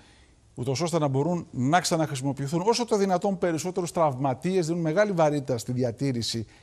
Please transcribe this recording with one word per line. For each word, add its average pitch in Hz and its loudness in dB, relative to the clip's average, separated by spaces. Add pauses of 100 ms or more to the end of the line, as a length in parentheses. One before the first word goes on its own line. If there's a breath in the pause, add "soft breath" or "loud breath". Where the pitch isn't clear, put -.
(560 soft breath)
ούτως 131 -2
ώστε 165 0
να 151 2
μπορούν 143 0
να 135 2
ξαναχρησιμοποιηθούν 143 -2
όσο 226 2
το 220 2
δυνατόν 196 2
περισσότερους 175 -2
τραυματίες, 151 0
δίνουν 175 -2
μεγάλη 180 2
βαρύτητα 147 2
στη 117 -8
διατήρηση 120 -2 (180 soft breath)